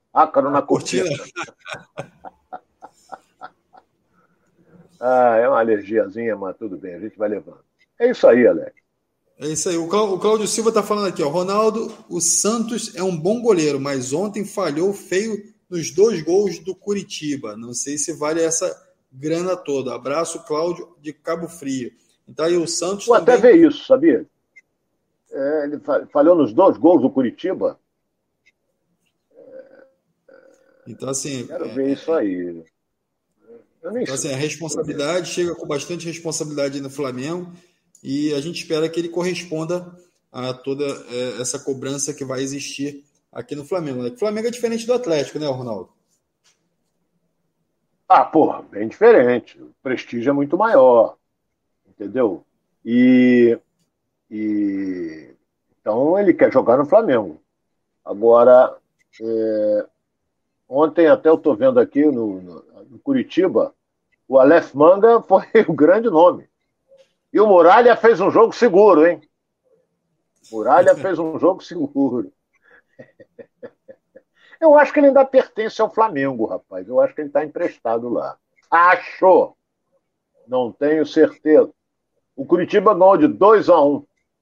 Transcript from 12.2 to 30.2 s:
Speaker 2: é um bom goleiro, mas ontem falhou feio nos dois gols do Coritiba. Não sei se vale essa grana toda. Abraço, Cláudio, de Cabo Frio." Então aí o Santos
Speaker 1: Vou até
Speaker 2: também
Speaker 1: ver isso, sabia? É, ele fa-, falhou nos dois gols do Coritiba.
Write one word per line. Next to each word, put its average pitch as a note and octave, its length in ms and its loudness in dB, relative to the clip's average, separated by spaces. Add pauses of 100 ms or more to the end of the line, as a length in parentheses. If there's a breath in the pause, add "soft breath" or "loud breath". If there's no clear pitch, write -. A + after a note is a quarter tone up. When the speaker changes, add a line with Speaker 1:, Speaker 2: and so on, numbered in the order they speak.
Speaker 2:
é F3 60 -8
um F#3 120 -2
bom G3 280 -2
goleiro, D#3 360 0
mas C3+ 360 -6
ontem G3+ 280 -6
falhou F#3 520 -4
feio G3+ 420 -6 (320)
nos E3+ 220 -10
dois F#3 320 0
gols F3+ 380 -2
do F3+ 140 -12
Coritiba. D3+ 840 -10
Não A#2 160 -16
sei C#3+ 240 -10
se E3+ 160 -8
vale D3+ 280 -4
essa E3 320 -4 (380)
grana E3 420 -6
toda. C3+ 400 -6
Abraço, C#3+ 520 -8
Cláudio, E3 520 -6
de D3 140 -16
Cabo E3 340 -10
Frio." C3+ 460 -10 (340)
Então D#3 200 -6
aí F3 100 0
o E3 100 -2
Santos F#3+ 380 -8
Speaker 1:
Vou A#3 120 4
até A#3 200 4
Speaker 2:
também A3+ 240 6
Speaker 1:
ver D#3+ 80 8
isso, - 160 -4
sabia? - 420 2 (1040)
É, C#3+ 340 -4
ele D3 160 -8
fa-, - 300 -4
falhou D#3 240 4
nos B2 200 0
dois E3+ 240 4
gols D3 240 4
do B2+ 80 0
Coritiba. - 680 -4 (3000)